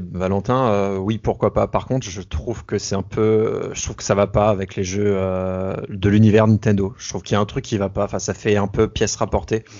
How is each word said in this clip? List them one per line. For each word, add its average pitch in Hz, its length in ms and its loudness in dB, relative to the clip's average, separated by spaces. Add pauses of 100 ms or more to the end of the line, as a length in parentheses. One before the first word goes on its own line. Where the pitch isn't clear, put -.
(120)
Valentin, 98 580 0
euh, 98 260 0
oui, 101 220 -2
pourquoi 110 340 0
pas. 107 160 0
Par 95 180 -4
contre, 131 220 -2
je 95 120 -10
trouve - 440 -6
que 104 140 -4
c'est - 180 -6
un 98 60 -2
peu, 98 180 -6
euh, 107 540 0
je - 100 -8
trouve 113 100 -8
que - 80 -16
ça 101 140 2
va 101 100 4
pas 104 220 2
avec 98 260 -2
les 101 80 -4
jeux, 101 340 0
euh, 92 600 -2 (120)
de 98 200 0
l'univers 107 400 8
Nintendo. 101 500 4
Je - 100 -14
trouve 95 140 -8
qu'il - 120 -4
y - 20 2
a 101 40 2
un 104 60 0
truc - 180 -6
qui 110 140 -2
va 98 100 0
pas. 101 160 -2
Enfin, 101 140 -4
ça 95 160 -4
fait 104 220 0
un 101 100 0
peu 104 220 2
pièce - 260 -2
rapportée. 110 500 -2 (160)